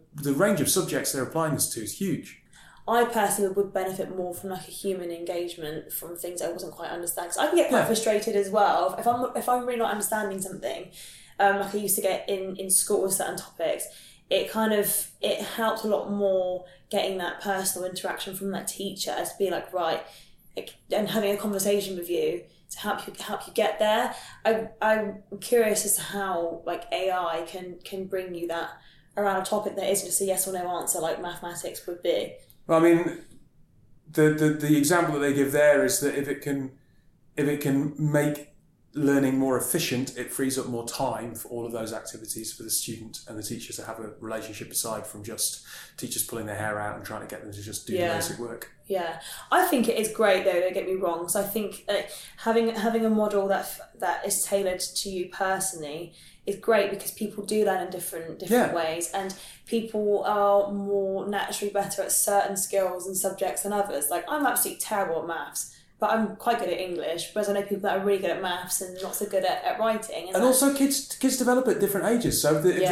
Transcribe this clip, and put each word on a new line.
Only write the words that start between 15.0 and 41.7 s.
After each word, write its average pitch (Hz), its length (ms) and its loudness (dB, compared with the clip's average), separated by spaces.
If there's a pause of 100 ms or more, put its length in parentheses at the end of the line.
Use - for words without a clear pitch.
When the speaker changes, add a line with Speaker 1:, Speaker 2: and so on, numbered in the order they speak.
Speaker 2:
it - 200 0
helped 220 440 -2
a - 20 -2
lot - 240 0
more 190 540 2 (260)
getting 190 280 0
that 170 240 -6
personal 190 460 -2
interaction 185 460 -6
from 196 180 -6
that - 160 -6
teacher - 420 -6
as - 240 -4
being 185 180 0
like, - 200 -6
"Right," 165 300 0 (540)
like, - 180 -10 (160)
and 202 180 2
having 202 240 2
a 202 40 0
conversation 202 600 0
with 175 140 -6
you 165 320 0 (280)
to - 80 -12
help - 280 -4
you, 208 140 -10
help - 260 -6
you - 80 -16
get - 240 2
there. 214 360 2 (300)
I, 220 240 2 (140)
I'm 214 400 2 (180)
curious 220 460 4
as 196 100 2
to 160 60 -2
how, 175 640 -4
like, 170 260 -6
A 185 180 0
I 170 360 -2
can, 180 380 -12
can 190 220 -8
bring 185 280 -4
you 170 140 -4
that 170 220 -4 (460)
around 196 240 2
a 185 40 -2
topic 202 320 -2
that 190 140 0
isn't 196 160 0
just - 140 0
a 196 40 0
yes 185 220 0
or 190 60 -6
no 180 140 -4 (120)
answer 165 220 -2
like 160 220 -2
mathematics 175 640 -10
would 175 160 -8
be. 151 320 0 (320)
Speaker 1:
Well, 165 140 4
I - 20 4
mean, 170 420 4 (880)
the, 151 220 6
the, 151 160 4
the 147 260 4
example 156 380 4
that 143 60 0
they 143 120 4
give 139 200 4
there 147 340 8
is - 140 2
that 139 160 2
if 143 120 -2
it - 140 -4
can, 139 300 -4 (600)
if 147 140 2
it 143 140 0
can 143 340 2
make 147 560 2 (420)
learning 139 440 4
more 131 180 2
efficient, 131 600 -2
it 120 140 -8
frees 131 260 0
up 120 80 -2
more 117 200 -4
time 117 480 -4
for - 140 -12
all 120 160 -6
of 117 80 -8